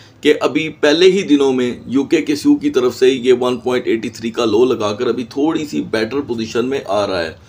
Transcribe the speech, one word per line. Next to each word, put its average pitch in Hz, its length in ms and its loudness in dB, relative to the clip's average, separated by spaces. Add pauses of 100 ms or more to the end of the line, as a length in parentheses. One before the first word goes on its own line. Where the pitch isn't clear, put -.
(220)
कि 147 100 4
अभी 151 360 -2
पहले 151 380 2
ही 190 160 4
दिनों 139 300 2
में 123 360 -2
यूके 139 320 0
के 147 160 -2
सू 147 180 2
की 143 160 0
तरफ 123 240 0
से 131 160 4
ये 127 220 2
वन 123 240 2
पॉइंट 123 320 -2
एटी 113 220 -2
थ्री 117 200 -8
का 113 140 -2
लो 113 200 4
लगाकर 110 440 -2
अभी 120 160 -4
थोड़ी 151 400 -2
सी 147 160 -6
better 113 400 -4
position 113 440 -4
में 131 200 -4
आ 101 200 -2
रहा 95 160 -4
है। 80 180 -8 (100)